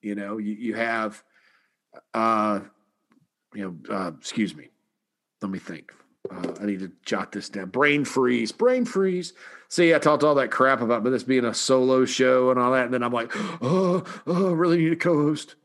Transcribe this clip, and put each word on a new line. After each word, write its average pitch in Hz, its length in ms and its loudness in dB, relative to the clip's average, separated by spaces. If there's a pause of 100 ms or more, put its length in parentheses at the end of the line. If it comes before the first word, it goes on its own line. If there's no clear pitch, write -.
You 104 120 -6
know, 101 240 -8
you, 107 160 -6
you 110 200 -6
have, 113 500 -4 (880)
uh, 107 480 0 (920)
you 95 240 -10 (100)
know, 104 60 -6
uh, 92 240 -6
excuse 98 360 -4
me. 71 160 -20 (720)
Let 95 80 -6
me 95 80 -8
think. - 340 -16 (380)
Uh, 90 300 -8
I 101 40 -10
need 98 160 -4
to 95 100 -10 (140)
jot 98 280 -6
this 98 160 -10
down. 95 200 -10
Brain 147 360 2
freeze, 123 460 0
brain 247 340 2
freeze. 185 500 -2 (340)
See, 170 260 4
I 147 40 4
talked 147 260 4
all 151 120 4
that 127 140 0
crap 131 300 2
about 113 240 0
this 127 180 0
being 127 220 2
a 117 80 0
solo 131 540 4
show 127 440 2
and 127 80 2
all 123 140 2
that, 127 140 2
and 123 80 -4
then 120 80 -2
I'm 120 100 -2
like, 117 200 -4
<gasps> 190 300 -8
"Oh, 180 420 0 (220)
oh, 180 240 0
I - 40 0
really 170 240 2
need 160 140 2
a 160 40 0
co-host." 156 680 0